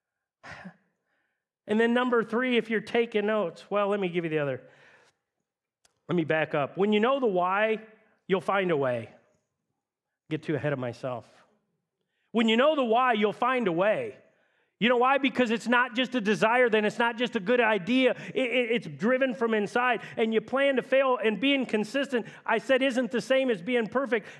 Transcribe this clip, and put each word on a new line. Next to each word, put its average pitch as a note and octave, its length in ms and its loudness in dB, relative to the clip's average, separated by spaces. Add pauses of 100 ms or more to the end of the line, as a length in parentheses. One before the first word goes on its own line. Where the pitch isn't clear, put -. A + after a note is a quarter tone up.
(1700)
And G#3+ 120 0
then A#3 140 2
number A#3+ 300 2
three, A#3+ 340 0
if A3 120 -2
you're A3 100 0
taking A3 480 -2
notes, G#3 420 -4
well, G3+ 200 0
let G3+ 100 0
me F#3 100 -2
give E3+ 140 -2
you E3+ 80 -6
the D#3 80 -2
other. C3+ 220 -4 (1500)
Let D#3 80 -2
me E3+ 80 0
back D#3 320 0
up. C#3+ 220 -2
When G#3 160 2
you G#3+ 60 4
know C4 200 2
the B3+ 80 0
why, G3 520 0 (480)
you'll F3+ 140 0
find F#3+ 300 0
a D#3 60 2
way. B2 320 -2 (1200)
Get D3+ 100 -6
too D#3+ 140 -2
ahead C#3+ 180 -2
of C3 60 -4
myself. B2 460 -8 (1080)
When A3+ 160 2
you A3 100 4
know D4+ 180 4
the C#4 80 0
why, B3 300 2
you'll G#3 200 0
find B3 340 0
a F3+ 40 2
way. E3 440 0 (640)
You G3+ 80 2
know B3 100 4
why? B3+ 200 4
Because B3+ 340 0
it's A3+ 160 -4
not B3 260 2
just B3 220 -2
a B3 60 0
desire, A3 480 2
then G#3+ 160 2
it's G#3 120 -2
not A#3 200 0
just A#3 180 -4
a A3+ 60 -2
good A#3+ 180 2
idea. A#3+ 560 2 (180)
It, B3+ 160 -2
it, A#3 220 0
it's A#3+ 160 0
driven A#3+ 480 0
from A#3 180 -2
inside, A#3 480 0 (140)
and A3+ 180 0
you A3 60 2
plan C4+ 380 0
to A#3 40 2
fail C4 400 2
and G#3+ 180 0
being C4+ 260 2
consistent, A3+ 600 -2 (200)
I A3 140 0
said, C4 220 2
isn't C4 300 0
the A#3+ 80 -2
same C4 300 0
as G3+ 120 -2
being A#3 260 -2
perfect. B3 400 -2 (120)